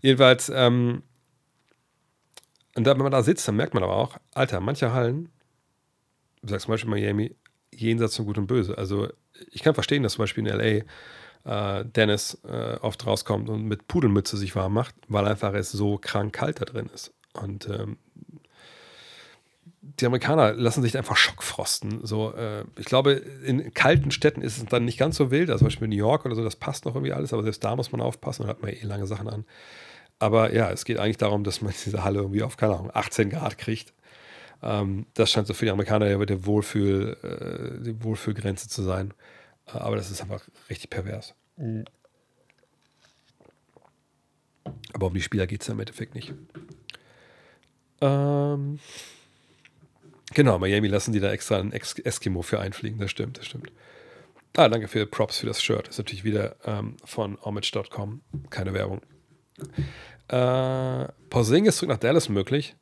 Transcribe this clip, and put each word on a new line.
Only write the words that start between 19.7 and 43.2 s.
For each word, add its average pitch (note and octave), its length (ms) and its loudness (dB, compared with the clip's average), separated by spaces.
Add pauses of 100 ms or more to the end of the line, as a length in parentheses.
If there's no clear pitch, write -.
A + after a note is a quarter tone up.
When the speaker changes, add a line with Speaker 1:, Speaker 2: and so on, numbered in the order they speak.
Speaker 1:
die C#3+ 240 -4
Amerikaner B2 480 4
lassen A#2 300 2
sich A#2+ 140 2
einfach A#2+ 180 -2
schockfrosten. - 920 0
So, G#2+ 300 -2
äh, A2 300 -6 (120)
ich - 80 -10
glaube, C3+ 280 6
in C3+ 600 -2
kalten C#3 380 6
Städten - 300 2
ist A2+ 160 -4
es A#2+ 80 -6
dann A#2+ 200 2
nicht - 140 -4
ganz D#3 160 2
so C3 160 2
wild. D#3+ 180 2
Also A2 100 0
zum - 80 10
Beispiel A2 200 -2
New G#2+ 80 0
York A2 300 2
oder A#2+ 100 -2
so, A2+ 80 -2
das A2 120 -4
passt - 300 -8
noch B2+ 80 -4
irgendwie C3+ 200 -2
alles. C#3 200 -4
Aber A2 80 0
selbst G#2+ 220 -2
da G#2+ 120 0
muss B2+ 160 -4
man A#2 100 -4
aufpassen, A#2+ 420 -4
da G#2 60 -4
hat A2 120 -8
man G2 100 -6
eh G#2+ 120 -10
lange G2+ 240 -6
Sachen G2+ 200 -6
an. G#2+ 180 -8 (760)
Aber A2 340 4
ja, A2+ 180 4
es - 140 -6
geht A2+ 140 -2
eigentlich G#2+ 180 0
darum, G#2 260 0
dass G2+ 180 -4
man G2 180 -2
<laughs> - 60 -12
diese G2+ 180 -4
Halle G2 160 2
irgendwie G2 240 0
auf, B2+ 140 -6
keine G#2+ 180 4
Ahnung, F2 180 -8
achtzehn G#2+ 360 0
Grad C3+ 280 -6
kriegt. - 360 -6 (680)
Ähm, G#2 520 -2
das - 180 4
scheint G#2 160 2
so G#2 60 -4
für A2+ 120 -2
die G#2+ 60 2
Amerikaner G#2 340 2
der, G2+ 200 4
der F#2+ 200 -2
Wohlfühl-, G2+ 1300 0
äh, - 40 -8
die A2+ 200 -8
Wohlfühlgrenze G#2+ 640 -4
zu - 160 -6
sein. F#2 300 -2 (540)
Äh, - 100 -12
aber G#2+ 180 -2
das F#2+ 160 -6
ist F#2+ 100 -10
einfach - 220 -10 (260)
richtig - 200 -12
pervers. G2+ 440 -8 (220)
Speaker 2:
Mhm. A2 300 -8 (3000)